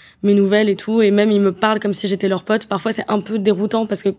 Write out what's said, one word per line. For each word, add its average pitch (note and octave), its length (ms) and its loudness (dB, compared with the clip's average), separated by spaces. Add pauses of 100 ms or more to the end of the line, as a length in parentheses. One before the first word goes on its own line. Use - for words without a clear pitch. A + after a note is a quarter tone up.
(220)
mes G3+ 120 4
nouvelles G3+ 360 4
et G3 60 0
tout. A3 260 0
Et G#3 100 4
même, G#3 200 4
ils G3+ 100 2
me G3 100 2
parlent G#3+ 280 0
comme G#3 140 -4
si G3+ 140 -6
j'étais F#3+ 200 -2
leur F#3+ 160 -2
pote. G#3+ 220 -2
Parfois, G3+ 260 -4
c'est - 160 -6
un G#3 140 0
peu A3 160 -6
déroutant G#3 480 -2
parce G#3 160 -6
que G3 180 -2